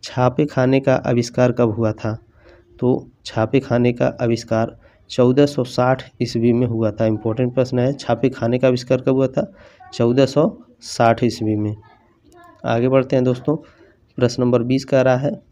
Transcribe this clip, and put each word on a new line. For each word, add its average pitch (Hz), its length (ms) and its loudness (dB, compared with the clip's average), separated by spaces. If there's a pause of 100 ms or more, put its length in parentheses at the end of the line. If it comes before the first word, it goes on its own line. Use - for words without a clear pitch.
छापे 127 420 0
खाने 135 340 2
का 131 160 2
आविष्कार 123 560 0
कब 120 180 0
हुआ 107 220 -2
था? 110 260 -6 (640)
तो 127 280 -2 (180)
छापे 113 340 0
खाने 120 340 0
का 127 280 -2
आविष्कार 113 560 -2 (320)
चौदह 127 360 4
सौ 143 180 -4
साठ 127 400 0 (180)
ईस्वी 120 320 0
में 123 140 0
हुआ 113 240 -2
था। 113 140 -2
इंपॉर्टेंट 113 480 -2
प्रश्न 127 260 0
है, 131 140 0
छापे 123 360 -2
खाने 120 300 -2
का 131 80 2
आविष्कार 127 340 0
कब 135 120 0
हुआ 131 140 0
था? - 260 -6 (400)
चौदह 120 320 2
सौ 151 320 0 (240)
साठ 117 420 2
ईस्वी 110 320 -2
में। 104 200 -4 (920)
आगे 117 240 0
बढ़ते 131 260 0
हैं 127 100 2
दोस्तों, 127 300 -2 (600)
प्रश्न 123 260 0
नंबर 120 200 2
बीस 131 220 -2
कह 135 160 2
रहा 127 140 4
है 147 260 -4 (100)